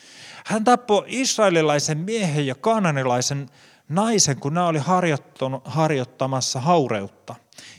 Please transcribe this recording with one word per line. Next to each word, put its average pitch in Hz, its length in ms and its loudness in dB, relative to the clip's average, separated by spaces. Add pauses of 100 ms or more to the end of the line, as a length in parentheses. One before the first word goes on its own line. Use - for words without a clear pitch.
(460)
Hän 214 180 -2
tappoi 214 440 4
israelilaisen 165 920 2
miehen 170 500 -2
ja 127 80 -4
kaananilaisen 139 920 0 (400)
naisen, 185 500 0
kun 143 140 -4
nämä 175 140 0
oli 160 120 0
harjoittanut-, 139 840 -2
harjoittamassa 135 960 -2
haureutta, 120 760 -2 (440)